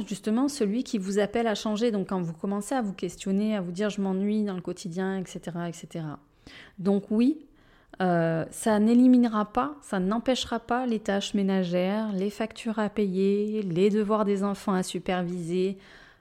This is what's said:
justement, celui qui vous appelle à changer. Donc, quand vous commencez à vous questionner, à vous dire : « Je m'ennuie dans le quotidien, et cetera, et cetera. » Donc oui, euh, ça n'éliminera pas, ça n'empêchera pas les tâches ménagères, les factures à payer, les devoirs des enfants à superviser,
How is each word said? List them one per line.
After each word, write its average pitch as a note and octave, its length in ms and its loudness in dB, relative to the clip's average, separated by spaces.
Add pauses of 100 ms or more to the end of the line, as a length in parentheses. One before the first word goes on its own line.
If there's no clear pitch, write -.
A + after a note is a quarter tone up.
justement, A3 400 -2
celui A#3 340 -2
qui A#3+ 160 -4
vous G3 220 -2
appelle G#3 260 0
à G#3+ 80 0
changer. G#3+ 380 -2
Donc, F#3+ 160 -2
quand F#3+ 120 -2
vous E3 120 -4
commencez G3+ 420 -4
à B3+ 80 0
vous G3 100 -4
questionner, G3 640 -2
à G3+ 40 -2
vous F3 100 -6
dire : « G3+ 200 -2
Je G3+ 100 -4
m'ennuie G3 420 0
dans G3 140 -4
le F3+ 40 -8
quotidien, F3+ 580 -6
et F#3 60 -4
cetera, E3+ 440 -8
et E3+ 40 -8
cetera. » D#3+ 460 -10 (600)
Donc G3 300 2
oui, A#3+ 360 2 (560)
euh, E3 480 2
ça G#3+ 300 2
n'éliminera A#3+ 640 6
pas, C4 380 -2
ça G3 180 -2
n'empêchera A#3 580 0
pas A#3+ 260 -2
les A3+ 140 0
tâches G3 340 -2
ménagères, F#3+ 800 0
les F#3+ 180 -2
factures A3 500 -6
à G#3 80 0
payer, G3+ 760 0
les F#3 260 4
devoirs G#3+ 360 2
des G3 180 0
enfants G3+ 320 0
à F#3 80 2
superviser, F3+ 960 -2 (420)